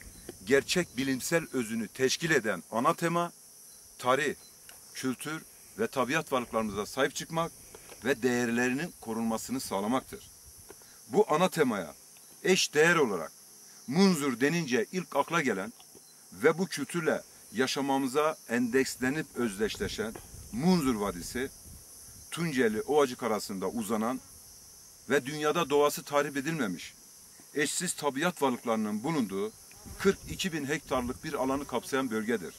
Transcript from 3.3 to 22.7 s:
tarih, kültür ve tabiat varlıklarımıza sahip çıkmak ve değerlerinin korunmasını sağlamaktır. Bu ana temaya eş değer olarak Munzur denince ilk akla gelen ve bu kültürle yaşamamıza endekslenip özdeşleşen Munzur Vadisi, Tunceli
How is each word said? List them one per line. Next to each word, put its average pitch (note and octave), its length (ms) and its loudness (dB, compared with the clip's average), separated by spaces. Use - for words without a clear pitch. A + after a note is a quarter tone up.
tarih, C3 360 2
kültür D3+ 480 -6
ve A2+ 80 0
tabiat C3+ 460 -2
varlıklarımıza A2 540 -2
sahip C#3 280 -2
çıkmak E3 380 -4
ve A2+ 180 0
değerlerinin B2 760 0
korunmasını A2+ 600 -4
sağlamaktır. - 680 -4
Bu D3+ 260 4
ana F3 140 4
temaya G#2 460 0
eş F#3 320 2
değer E3 220 6
olarak G2 360 0
Munzur C#3+ 540 4
denince C3+ 520 2
ilk F3+ 240 -4
akla D#3+ 240 2
gelen G#2+ 320 0
ve C#3+ 260 4
bu F#3 80 0
kültürle D3 560 -2
yaşamamıza C3+ 840 0
endekslenip B2+ 840 0
özdeşleşen G#2 800 -2
Munzur C#3 420 2
Vadisi, G2+ 560 -4
Tunceli B2+ 520 0